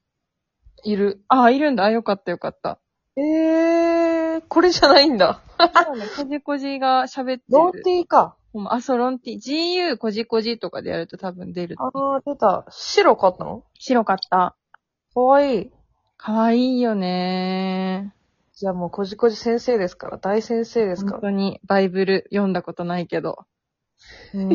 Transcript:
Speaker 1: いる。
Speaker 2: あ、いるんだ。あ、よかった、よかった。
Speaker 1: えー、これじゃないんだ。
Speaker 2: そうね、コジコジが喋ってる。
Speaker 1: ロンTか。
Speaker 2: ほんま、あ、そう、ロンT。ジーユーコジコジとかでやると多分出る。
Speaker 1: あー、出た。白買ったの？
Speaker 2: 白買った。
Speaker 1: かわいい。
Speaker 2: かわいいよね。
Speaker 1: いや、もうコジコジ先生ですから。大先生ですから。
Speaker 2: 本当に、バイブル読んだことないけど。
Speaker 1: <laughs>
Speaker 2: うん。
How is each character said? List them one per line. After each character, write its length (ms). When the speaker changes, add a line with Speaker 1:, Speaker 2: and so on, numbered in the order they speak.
Speaker 1:
い 100
る。 340
Speaker 2:
あ、 220
い 80
る 140
ん 40
だ。 80
あ、 60
よ 120
か 100
っ 100
た、 80
よ 80
か 120
っ 120
た。 160
Speaker 1:
え 40
ー、 100
こ 120
れ 100
じ 160
ゃ 20
な 120
い 80
ん 100
だ。 240
Speaker 2:
そ 340
う 60
ね、 80
コ 80
ジ 160
コ 160
ジ 220
が 240
喋 360
っ 0
て 120
る。 80
Speaker 1:
ロ 100
ン 40
T 220
か。 300
Speaker 2:
ほ 80
ん 40
ま、 100
あ、 60
そ 140
う、 40
ロ 120
ン 80
T。 200
ジ 160
ー 200
ユ 180
ー 40
コ 140
ジ 160
コ 140
ジ 180
と 120
か 120
で 80
や 60
る 100
と 120
多 120
分 220
出 140
る。 120
Speaker 1:
あ 100
ー、 360
出 120
た。 340
白 460
買 140
っ 60
た 80
の？ 200
Speaker 2:
白 260
買 120
っ 20
た。 260
Speaker 1:
か 60
わ 220
い 220
い。 60
Speaker 2:
か 160
わ 200
い 260
い 20
よ 140
ね。 1200
Speaker 1:
い 40
や、 100
も 140
う 20
コ 140
ジ 120
コ 140
ジ 60
先 220
生 200
で 100
す 80
か 120
ら。 100
大 240
先 240
生 200
で 100
す 80
か 80
ら。 80
Speaker 2:
本 100
当 0
に、 340
バ 160
イ 80
ブ 160
ル 260
読 160
ん 60
だ 100
こ 120
と 100
な 160
い 60
け 160
ど。 240
Speaker 1:
<laughs> 380
Speaker 2:
う 80
ん。 120